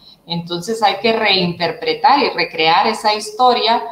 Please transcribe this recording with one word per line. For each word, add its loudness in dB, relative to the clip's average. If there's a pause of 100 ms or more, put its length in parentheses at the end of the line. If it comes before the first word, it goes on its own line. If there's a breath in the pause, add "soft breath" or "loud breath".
(260 loud breath)
Entonces -6
hay 2
que 0
reinterpretar 0
y 0
recrear 2
esa 0
historia 0 (100)